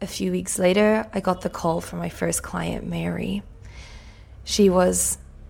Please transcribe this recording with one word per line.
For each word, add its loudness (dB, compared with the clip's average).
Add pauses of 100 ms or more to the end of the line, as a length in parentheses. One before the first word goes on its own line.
a -6
few -4
weeks -4
later, 4
I -2
got 0
the -2
call -2
from -8
my -4
first -2
client, -4
Mary. -4 (1000)
She 6
was 4 (320)